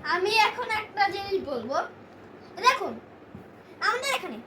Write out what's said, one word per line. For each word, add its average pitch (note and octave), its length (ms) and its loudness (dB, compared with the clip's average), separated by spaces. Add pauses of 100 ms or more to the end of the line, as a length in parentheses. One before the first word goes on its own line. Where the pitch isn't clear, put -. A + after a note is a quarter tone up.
(120)
আমি F#4 180 2 (160)
এখন A#4 200 -2 (140)
একটা G#4 220 0 (120)
জিনিস G4 220 -2 (140)
বলবো, B3 260 -2 (880)
দেখুন G4 280 6 (920)
আমাদের B4+ 300 2
এখানে E4 300 -6